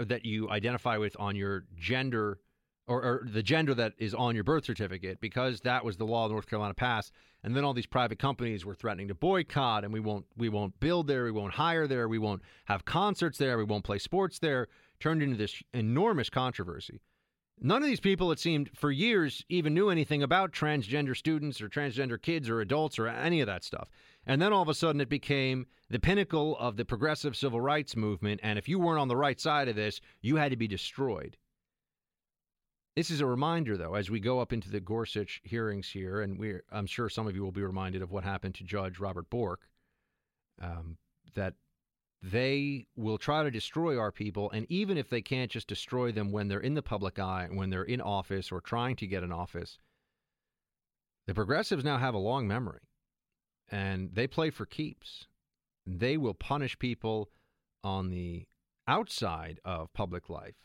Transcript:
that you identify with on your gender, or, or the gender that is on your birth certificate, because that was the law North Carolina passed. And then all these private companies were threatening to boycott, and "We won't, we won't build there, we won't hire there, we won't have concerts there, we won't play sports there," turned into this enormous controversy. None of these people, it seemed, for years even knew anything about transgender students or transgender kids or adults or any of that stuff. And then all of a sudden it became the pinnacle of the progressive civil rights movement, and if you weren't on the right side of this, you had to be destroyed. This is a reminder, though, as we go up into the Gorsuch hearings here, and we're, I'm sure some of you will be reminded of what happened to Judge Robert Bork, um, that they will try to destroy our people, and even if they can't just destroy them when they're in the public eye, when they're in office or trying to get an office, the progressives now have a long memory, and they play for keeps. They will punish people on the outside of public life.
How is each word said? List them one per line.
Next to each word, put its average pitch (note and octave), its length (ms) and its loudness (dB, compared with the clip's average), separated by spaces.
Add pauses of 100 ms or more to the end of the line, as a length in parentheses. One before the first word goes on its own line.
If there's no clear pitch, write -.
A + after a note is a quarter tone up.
that A#2 220 -4
you G#2+ 260 -2
identify A2+ 460 0
with G#2+ 240 0
on G2+ 160 0
your G2 300 -2 (100)
gender, G#2+ 640 0 (460)
or, A#2+ 160 0
or A#2+ 280 0
the A2 120 2
gender C#3+ 320 4
that A#2 240 2
is A2 160 -2
on A#2+ 200 2
your G#2+ 100 0
birth D3 200 4
certificate, F#2+ 560 -4
because B2 400 -2
that B2 240 2
was G2+ 140 -4
the A2 80 -2
law A2+ 200 2
North G#2+ 220 -2
Carolina G#2+ 260 -2
passed. A#2 380 -2 (320)
And A#2+ 120 -2
then C#3 80 2
all C#3 100 2
these A#2+ 120 -2
private A#2 340 0
companies A2+ 440 2
were G2 100 -8
threatening G2+ 340 -4
to G2 80 -2
boycott, D3 640 4
and G2+ 100 -4
"We A2 60 0
won't, G#2+ 280 -2 (100)
we A#2 120 2
won't G#2 300 0
build D#3+ 300 4
there, C3 160 2
we A#2 80 0
won't G2+ 220 -2
hire D#3+ 340 4
there, B2 200 2
we A2+ 100 2
won't G#2 240 0 (240)
have G2+ 180 0
concerts F3+ 520 2
there, B2+ 220 2
we A2 60 2
won't G#2 180 0
play G#2 160 -2
sports F#3 400 0
there," C3+ 300 0 (320)
turned D#3 240 2
into C3 120 2
this G#2 240 -2 (140)
enormous B2+ 560 2
controversy. G#2 680 -4 (600)
None G#3 220 4
of D4+ 60 2
these B3 100 2
people, F#3 320 4
it D3+ 80 2
seemed, D3+ 380 2
for D3 160 2
years E3+ 560 2
even D#3 260 2
knew G3 160 6
anything D3+ 320 2
about F3 300 2
transgender C#3 640 0
students D3+ 440 0
or G#2+ 80 -6
transgender C3 520 -2
kids D#3+ 280 0
or A2+ 120 2
adults C#3+ 360 0
or A2+ 120 0
any D3+ 320 2
of A2+ 80 2
that F#2 160 -4
stuff. - 260 -8 (340)
And C3+ 160 4
then G3+ 120 6
all G3 100 8
of D#3 60 2
a D#3 60 4
sudden D3+ 260 2
it C3 80 0
became C3 580 0 (240)
the A#2 80 0
pinnacle D#3 600 4
of A#2+ 180 -2
the A2+ 80 -2
progressive C#3 520 -2
civil A#2+ 240 0
rights C#3+ 360 0
movement, G#2 480 0
and G#2+ 120 0
if G2+ 120 -4
you F3+ 100 2
weren't E3 220 4
on C#3 80 2
the A#2+ 80 2
right C#3 240 2
side D3 260 2
of A#2 80 0
this, G#2+ 260 -2 (200)
you B2+ 160 2
had D3 160 2
to B2 40 0
be A2+ 120 0
destroyed. G#2 680 -4 (1600)
This E3 160 0
is D3+ 120 2
a C#3 40 4
reminder, C3 520 2
though, E2 160 -4
as G2+ 160 -2
we A2 100 0
go B2 200 2
up A#2 120 -2
into G#2 180 -4
the G2+ 100 -2
Gorsuch G#2+ 640 -4
hearings G#2+ 440 -4
here, F#2+ 320 -4
and G2 180 -2
we're, G2+ 320 -6
I'm G2+ 140 -4
sure A2+ 240 -2
some A2 180 -4
of G2 80 -2
you F#2+ 80 -4
will G2 80 -4
be F#2+ 120 -4
reminded F#2+ 400 -2
of F2+ 80 -6
what F#2+ 120 -4
happened F#2+ 340 -4
to G2 80 -14
Judge F#2 340 -4
Robert F#2 320 -6
Bork, G#2+ 320 -2 (1000)
um, E2 380 -8 (360)
that F#2+ 200 -2 (680)
they C3+ 720 0
will A2 220 -2
try D3+ 280 0
to C#3+ 60 0
destroy C#3 480 -2
our G#2+ 140 0
people, G#2 380 -2
and G#2+ 180 -4
even F#3+ 300 0
if C3 100 -4
they A#2 140 -2
can't B2+ 280 -2
just - 180 -8
destroy A#2+ 440 -2
them G#2 200 0
when G2+ 160 0
they're G2 120 0
in C3+ 140 0
the D3+ 80 -2
public G2 360 -4
eye, F#2 320 -2
when F#2+ 200 -2
they're F#2 120 0
in B2 200 -2
office G2 500 -2
or F2+ 80 -4
trying A#2+ 360 -2
to G#2+ 100 -6
get F#2 160 -2
an F2 100 -4
office, E2+ 460 -8 (1500)
the F#2+ 80 -2
progressives C#3+ 500 2
now C#3+ 120 2
have B2 180 2
a G#2 40 0
long A#2 280 0
memory, G2+ 360 -2 (880)
and F#2+ 420 -2
they A2+ 140 0
play D#3+ 240 0
for G#2+ 160 -8
keeps. - 600 -10 (600)
They A2+ 320 0
will A#2 160 0
punish C3+ 440 -4
people A2 520 -2 (520)
on F#2+ 280 -2
the F2 360 -6 (400)
outside E2+ 800 -2
of E2 300 -6
public F2+ 340 -4
life. - 360 -12